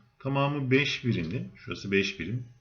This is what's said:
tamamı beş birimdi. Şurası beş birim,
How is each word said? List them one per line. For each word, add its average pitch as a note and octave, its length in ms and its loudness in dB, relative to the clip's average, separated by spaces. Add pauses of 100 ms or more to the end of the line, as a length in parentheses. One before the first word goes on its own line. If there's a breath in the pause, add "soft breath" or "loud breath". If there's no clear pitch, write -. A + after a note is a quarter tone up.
(200 loud breath)
tamamı C#3 520 0
beş C#3 340 2
birimdi. F2+ 500 -2
Şurası - 360 -8
beş G2 280 2
birim, A2 280 -6 (140)